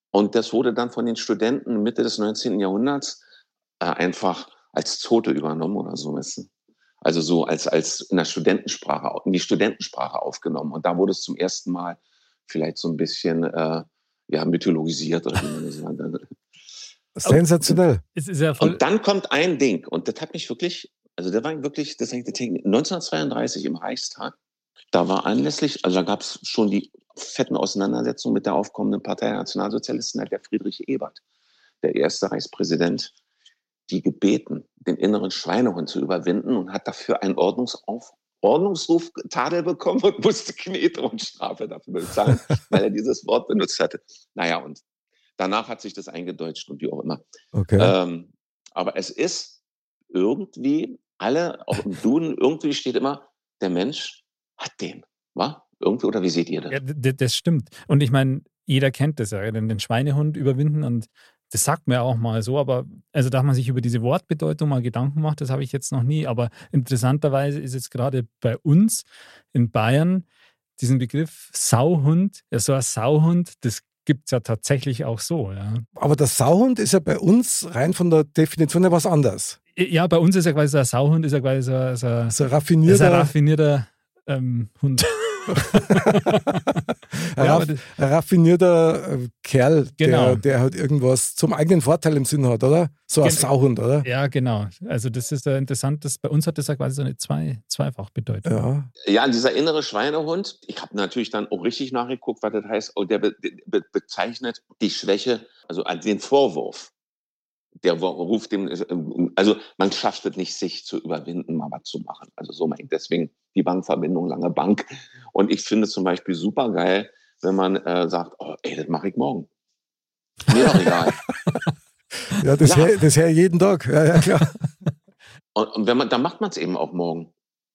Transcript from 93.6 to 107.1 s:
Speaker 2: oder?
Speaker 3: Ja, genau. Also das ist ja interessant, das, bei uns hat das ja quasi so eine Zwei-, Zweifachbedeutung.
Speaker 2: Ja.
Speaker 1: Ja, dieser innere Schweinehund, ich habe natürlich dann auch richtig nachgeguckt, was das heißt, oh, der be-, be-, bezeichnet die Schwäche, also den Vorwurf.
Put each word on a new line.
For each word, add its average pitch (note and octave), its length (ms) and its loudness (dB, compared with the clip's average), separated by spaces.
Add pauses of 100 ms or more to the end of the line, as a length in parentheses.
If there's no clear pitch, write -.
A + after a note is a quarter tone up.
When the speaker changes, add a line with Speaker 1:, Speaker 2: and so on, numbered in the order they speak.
Speaker 2:
oder? C3 260 2
Speaker 3:
Ja, C3 220 0
genau. A#2+ 400 0 (200)
Also B2+ 220 -2
das A#2+ 220 -4
ist C#3 140 -4
ja C3+ 120 2
interessant, C3+ 480 -2
das, C#3+ 120 -6
bei - 120 -6
uns D3+ 180 2
hat E3 100 -4
das D3 100 -4
ja D3 80 -2
quasi C3+ 200 -4
so C#3+ 60 -4
eine C3+ 160 -4
Zwei-, C#3 500 -4
Zweifachbedeutung. A2+ 840 -4
Speaker 2:
Ja. B2+ 380 0 (160)
Speaker 1:
Ja, A2+ 220 4
dieser B2 260 2
innere D3+ 300 0
Schweinehund, D3+ 840 -4
ich - 140 -12
habe - 140 -14
natürlich A2 340 -4
dann G#2 220 -4
auch F#2 120 -6
richtig B2+ 280 -4
nachgeguckt, B2 520 -6
was G#2+ 100 -2
das G#2 120 -4
heißt, G#2+ 300 -4
oh, G2+ 80 -2
der G2 160 0
be-, G#2 160 0 (300)
be-, F#2+ 260 -2
bezeichnet A#2 720 -6 (180)
die G#2 80 0
Schwäche, G#2+ 560 -2 (220)
also - 160 -6 (200)
den G#2 160 -2
Vorwurf. A2+ 720 -2 (920)